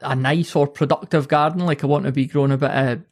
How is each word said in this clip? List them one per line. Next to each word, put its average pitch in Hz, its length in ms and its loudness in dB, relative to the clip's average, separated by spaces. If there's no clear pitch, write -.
a 135 140 -4
nice 147 380 0
or 143 140 2
productive 147 640 -2
garden, 160 360 0
like, 160 180 0
I 143 40 0
want 143 180 2
to 139 60 -2
be 135 140 0
growing 139 260 2
a 135 60 2
bit 139 140 0
of 131 280 0